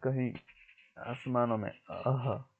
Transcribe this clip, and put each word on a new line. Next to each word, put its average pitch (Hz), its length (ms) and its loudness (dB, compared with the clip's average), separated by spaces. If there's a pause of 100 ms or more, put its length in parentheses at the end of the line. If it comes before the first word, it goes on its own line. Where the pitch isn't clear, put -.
कहीं 131 260 2 (760)
आसमानों 120 500 2
में, 104 140 -2 (200)
आहा, 127 440 0 (240)